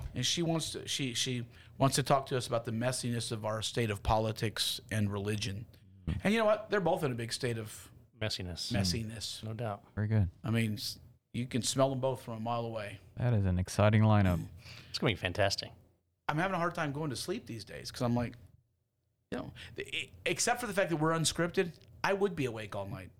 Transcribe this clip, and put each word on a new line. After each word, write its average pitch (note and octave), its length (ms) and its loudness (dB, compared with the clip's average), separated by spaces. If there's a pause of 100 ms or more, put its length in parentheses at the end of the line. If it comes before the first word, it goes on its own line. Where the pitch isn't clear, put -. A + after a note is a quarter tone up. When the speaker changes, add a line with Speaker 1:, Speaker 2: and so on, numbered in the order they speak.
(140)
Speaker 1:
And B2+ 120 -2
she - 180 2
wants D#3+ 280 0
to, - 160 -8
she, C3 260 -2
she B2 300 -2 (340)
wants C3+ 180 4
to C#3 80 4
talk C#3 240 4
to C3+ 100 0
us A#2 100 -2
about A#2 180 0
the A#2+ 60 -4
messiness A#2+ 600 -2
of G#2+ 140 -4
our A2 160 -2
state A#2 280 0
of G2+ 140 -2
politics A2 760 0 (120)
and G#2+ 200 2
religion. G#2 540 -2 (420)
Speaker 2:
Hmm. D#3 60 0 (100)
Speaker 1:
And G3+ 100 4
you A3+ 60 4
know A3 60 4
what? G#3+ 240 4
They're G#3 100 2
both E3+ 240 2
in C3 80 2
a A#2 40 -2
big A2+ 180 -4
state A#2 240 -2
of - 320 -10 (320)
Speaker 3:
Messiness. F#2 500 -4
Speaker 1:
messiness. A2+ 720 -2
Speaker 3:
No A2 100 -6
doubt. G#2+ 280 -6 (140)
Speaker 2:
Very G#2+ 120 0
good. G#2 220 6 (140)
Speaker 1:
I A2 80 -2
mean, A2+ 240 2
s-, - 240 -8 (340)
you A#2+ 140 -2
can A#2+ 140 0
smell C3+ 280 4
them C3 100 -2
both C3 240 0
from A#2 120 -8
a G#2+ 40 -8
mile A#2 260 -2
away. A2 340 -6 (180)
Speaker 2:
That A#2+ 160 2
is G2 120 4
an F2+ 140 4
exciting G#2+ 440 6
lineup. G2 360 6 (500)
Speaker 3:
It's - 100 -8
gonna C3+ 120 2
be F#2 60 -2
fantastic. G2 520 0 (600)
Speaker 1:
I'm D3+ 80 -2
having F#3+ 180 0
a - 20 -2
hard E3+ 180 0
time D#3 180 -2
going D3+ 160 -4
to A#2 60 -4
sleep G#3 300 -6
these A2+ 200 -10
days - 260 -12
'cause - 100 -6
I'm A#2+ 140 4
like, A#2+ 180 -2 (1000)
you - 80 -6
know, C#3 120 -10 (240)
the, - 100 -8 (100)
e-, D#3 160 -8 (140)
except A#3 360 0
for A#3+ 60 -4
the G3+ 60 -6
fact F3+ 180 2
that E3 60 2
we're D#3+ 140 2
unscripted, E3 600 2 (320)
I F#3+ 100 4
would G3 220 2
be C#3+ 100 0
awake A2 300 -6
all G2 120 -4
night F#2+ 220 -10 (100)